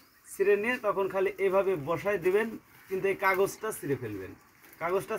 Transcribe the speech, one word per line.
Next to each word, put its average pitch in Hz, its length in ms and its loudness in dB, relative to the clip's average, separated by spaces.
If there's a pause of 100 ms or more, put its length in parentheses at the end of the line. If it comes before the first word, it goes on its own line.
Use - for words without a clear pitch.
(280)
ছিঁড়ে 196 360 4
নিয়ে 247 120 0 (100)
তখন 196 280 0
খালি 196 160 2 (160)
এভাবে 196 280 4 (160)
বসায় 175 360 -2
দিবেন, 208 240 2 (400)
কিন্তু 190 220 -2
এই 190 140 -2
কাগজটা 190 440 0 (100)
ছিঁড়ে 139 240 -2
ফেলবেন। 95 300 -10 (480)
কাগজটা 180 380 -2